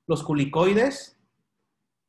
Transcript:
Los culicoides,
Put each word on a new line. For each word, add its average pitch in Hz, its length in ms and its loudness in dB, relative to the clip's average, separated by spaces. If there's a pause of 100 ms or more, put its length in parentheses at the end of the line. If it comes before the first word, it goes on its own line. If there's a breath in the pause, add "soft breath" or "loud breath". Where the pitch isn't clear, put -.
Los 156 160 -2
culicoides, 185 960 0 (920)